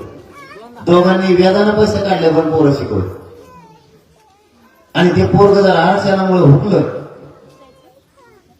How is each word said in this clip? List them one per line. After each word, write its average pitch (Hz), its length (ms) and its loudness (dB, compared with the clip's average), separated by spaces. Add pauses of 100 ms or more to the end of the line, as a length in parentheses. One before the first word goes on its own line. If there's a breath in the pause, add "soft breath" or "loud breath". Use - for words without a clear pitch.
(840)
दोघांनी 185 500 2
व्याजानं 202 360 2
पैसे 202 380 -2
काढले 165 200 0
पण 156 220 0
पोरं 151 220 0
शिकवले. 95 360 -6 (1900)
आणि 180 140 2
ते 185 160 0
पोरगं 196 360 2
जर 185 140 2
आरक्षणामुळे 190 640 0
हुकलं 165 400 2 (1800)